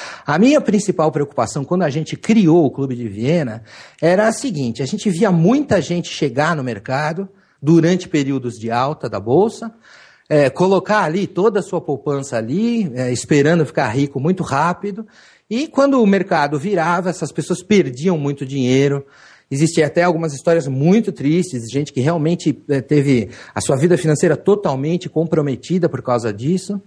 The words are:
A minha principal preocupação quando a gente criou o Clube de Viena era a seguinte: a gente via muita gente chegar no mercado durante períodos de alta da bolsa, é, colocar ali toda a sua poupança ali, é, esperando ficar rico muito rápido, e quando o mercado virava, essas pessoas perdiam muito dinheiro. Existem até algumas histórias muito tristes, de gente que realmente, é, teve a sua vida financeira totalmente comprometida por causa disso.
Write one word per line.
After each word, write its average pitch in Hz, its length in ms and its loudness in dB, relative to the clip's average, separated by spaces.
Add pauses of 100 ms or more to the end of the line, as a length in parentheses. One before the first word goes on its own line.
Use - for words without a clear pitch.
(260)
A 151 120 0
minha 262 220 6
principal 185 520 0
preocupação 143 520 -4
quando 180 200 -2
a 147 60 0
gente 151 280 -6
criou 175 480 4
o 123 60 0
Clube 135 220 -6
de 120 140 -8
Viena 120 560 -2 (380)
era 185 260 4
a - 60 0
seguinte: 143 500 -4
a - 20 -2
gente 208 240 -4
via 185 220 2
muita 196 500 2
gente 170 280 -4
chegar 151 480 -2
no 135 60 -6
mercado 143 640 -6 (320)
durante 165 480 4
períodos 135 460 -2
de 110 140 -10
alta 131 380 -2
da 107 120 -6
bolsa, 196 540 0 (540)
é, 147 220 4
colocar 196 540 2
ali 170 240 -2
toda 202 320 0
a - 40 -4
sua 175 160 -6
poupança 139 560 -6
ali, 185 580 -2
é, 123 200 -2
esperando 147 520 2
ficar 139 240 -2
rico 139 300 -2
muito 180 240 -2
rápido, 180 640 -4 (420)
e 262 180 -4
quando 269 340 2
o 208 60 6
mercado 165 520 0
virava, 175 500 0
essas 156 220 -6
pessoas 175 300 -6
perdiam 160 560 0
muito 143 280 -4
dinheiro. 139 600 0 (480)
Existem 160 300 2
até 147 180 0
algumas 165 320 0
histórias 165 320 0
muito 165 460 2
tristes, 147 520 -2
de 113 100 -12
gente 147 180 -4
que - 80 -4
realmente, 160 580 0 (120)
é, 139 100 0
teve 135 500 2 (240)
a 107 60 -4
sua 123 160 0
vida 165 220 2
financeira 156 400 2
totalmente 170 720 -2
comprometida 160 800 -2
por 131 120 -6
causa 117 300 -2
disso. 180 560 -4